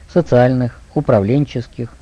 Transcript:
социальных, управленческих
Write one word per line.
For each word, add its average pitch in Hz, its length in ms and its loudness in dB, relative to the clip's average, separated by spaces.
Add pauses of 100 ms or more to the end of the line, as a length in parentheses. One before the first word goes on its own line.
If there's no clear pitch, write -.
(100)
социальных, 127 680 0 (140)
управленческих 123 960 -2 (120)